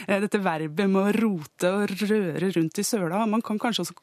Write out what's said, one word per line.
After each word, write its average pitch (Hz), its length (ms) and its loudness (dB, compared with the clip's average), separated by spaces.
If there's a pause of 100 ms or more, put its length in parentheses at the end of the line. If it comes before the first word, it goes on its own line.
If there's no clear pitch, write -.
eh, 202 140 2
dette 208 220 0
verbet 165 480 0
med 196 240 4
å 226 80 2
rote 180 420 -2
og 196 240 0
røre 190 640 0
rundt 165 240 0
i 208 40 0
søla. 196 440 0
Man 214 140 2
kan 214 180 -2
kanskje 208 280 -2
også - 160 -12